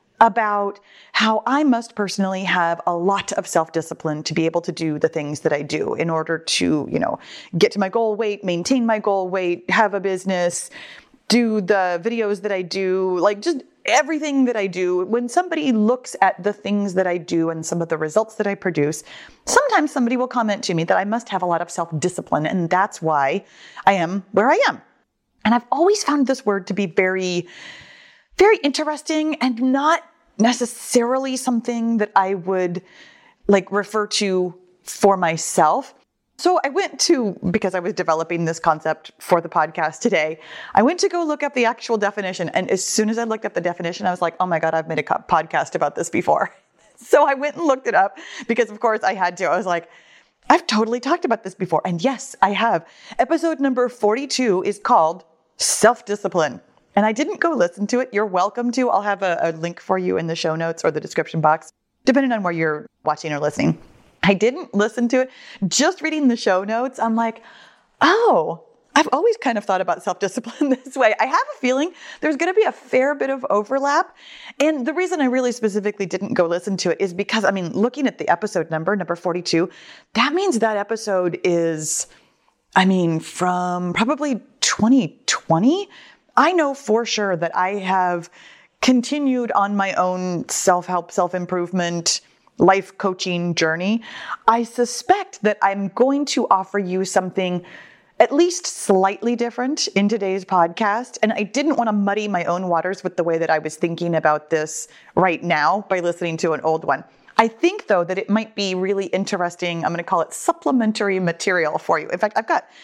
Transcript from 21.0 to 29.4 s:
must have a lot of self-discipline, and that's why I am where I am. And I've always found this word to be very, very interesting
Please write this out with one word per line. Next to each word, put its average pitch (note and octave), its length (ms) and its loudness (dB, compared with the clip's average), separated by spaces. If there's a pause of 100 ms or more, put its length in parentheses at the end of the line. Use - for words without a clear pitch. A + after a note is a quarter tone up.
must A3 260 -4
have F#3 120 -2
a F3+ 40 -2
lot E3+ 140 0
of E3+ 80 -6
self-discipline, E3 800 -4
and E3+ 240 0
that's F#3+ 320 0
why D#3 420 0 (420)
I G3+ 80 6
am F#3 360 -2
where A#3+ 220 4
I G4 160 4
am. - 120 -6 (640)
And A3 80 4
I've A#3+ 200 2
always F#4 320 4
found C#4+ 240 2
this C4 180 0
word G3 220 -2
to F#3+ 60 -2
be G3 120 0
very, F#3 640 0 (880)
very G#4 200 8
interesting D4+ 840 -2